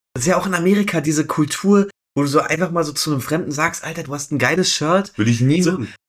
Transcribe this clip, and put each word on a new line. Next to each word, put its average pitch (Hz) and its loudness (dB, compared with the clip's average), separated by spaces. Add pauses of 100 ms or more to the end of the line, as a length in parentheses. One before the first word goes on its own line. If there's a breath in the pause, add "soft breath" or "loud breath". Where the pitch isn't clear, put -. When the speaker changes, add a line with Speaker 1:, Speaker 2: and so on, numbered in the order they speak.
(140)
Speaker 1:
das 123 -4
ist 151 0
ja 180 4
auch 185 -2
in 190 -4
Amerika 185 2
diese 151 0
Kultur, 196 2 (280)
wo 143 2
du 143 0
so 143 2
einfach 160 -2
mal 170 0
so 147 -6
zu - -4
einem 139 0
Fremden 156 -4
sagst, 156 -4
"Alter, 160 -8
du 135 -8
hast 143 -8
ein 143 -2
geiles 160 2
Shirt." 180 0
Speaker 2:
Würde 110 2
ich 117 2
nie 147 4
Speaker 1:
So, 175 4
Speaker 2:
machen. 131 -6 (140)